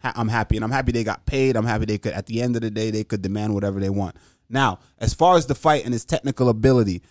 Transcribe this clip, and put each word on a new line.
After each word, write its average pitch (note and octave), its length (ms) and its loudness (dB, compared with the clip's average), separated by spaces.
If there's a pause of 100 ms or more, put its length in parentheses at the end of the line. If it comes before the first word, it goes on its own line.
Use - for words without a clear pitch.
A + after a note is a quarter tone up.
ha-, B2+ 140 -6
I'm A#2 140 -2
happy. A2 280 0
And G#2+ 80 -4
I'm A2+ 60 -4
happy C3 200 0
they A#2 120 0
got G#2+ 220 -6
paid. C3 300 2
I'm A2+ 100 0
happy A2 200 0
they G#2+ 120 -2
could, F#2 160 -6
at F#2 120 -8
the A2+ 160 -4
end B2 140 0
of A2+ 60 -2
the A2+ 100 -4
day, G#2+ 200 -2
they G#2+ 120 -2
could G#2 180 -6
demand G#2 320 -2
whatever G2+ 260 -2
they G2 100 -2
want. G2 260 -4 (340)
Now, A#2+ 300 -2 (180)
as - 160 -2
far F3+ 240 6
as D#3 100 0
the C#3 80 -2
fight D3+ 300 2
and B2 80 -4
his A#2 120 -4
technical C3+ 440 0
ability, A2 600 4